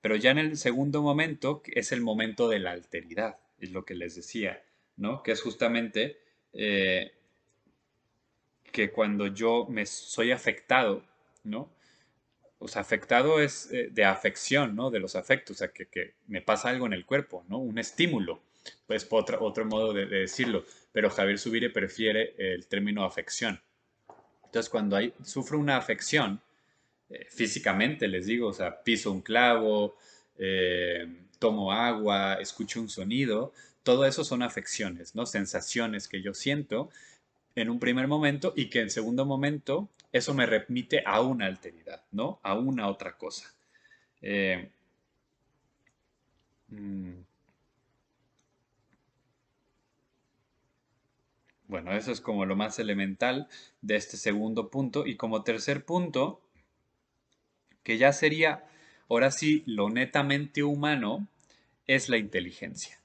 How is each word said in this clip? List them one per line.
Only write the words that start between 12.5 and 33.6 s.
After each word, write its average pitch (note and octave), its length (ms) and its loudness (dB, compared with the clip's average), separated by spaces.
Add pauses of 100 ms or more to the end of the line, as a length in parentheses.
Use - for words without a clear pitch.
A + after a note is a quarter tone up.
O G2 100 -12
sea, G#2 140 -4
afectado B2+ 580 4
es, - 320 -2
eh, B2 180 -2
de A2 140 4
afección, G#2 720 2
¿no? B2+ 140 -2
De A2 100 -2
los F#2+ 160 -6
afectos, G2+ 400 0
o - 20 -14
sea, F#2 100 -4
que, - 180 -12
que - 280 -8 (120)
me G2 140 -6
pasa A2 300 0
algo B2 160 -2
en G#2+ 60 -2
el F2+ 120 -6
cuerpo, C3+ 440 -4
¿no? G#2 100 -6
Un A#2 200 -4
estímulo, A2+ 600 0 (460)
pues, A2 240 -2
otro, A2+ 320 2
otro A2 240 -2
modo A2 260 0
de, G2 140 -2
de G2 140 0
decirlo. G2 440 -2 (280)
Pero G#2+ 180 4
Javier G2+ 280 2
Zubiri A#2 300 0
prefiere G#2+ 680 0
el F#2 280 -4
término G2+ 380 -2
afección. - 560 -4 (840)
Entonces, - 260 -2
cuando G#2 260 2
hay, A2+ 160 2 (100)
sufro C#3+ 360 -4
una C#3+ 180 4
afección, A2 640 0 (720)
eh, - 200 -14
físicamente, G#2+ 760 0
les F2+ 180 -2
digo, A#2 220 0
o G2 40 -4
sea, F2+ 300 -6
piso G#2+ 300 2
un F#2+ 80 -4
clavo, A2 760 4 (420)
eh, F2+ 680 0 (320)
tomo G#2 340 2
agua, G#2 600 2
escucho A2+ 460 -8
un A2+ 80 -8
sonido, A2+ 640 -2 (300)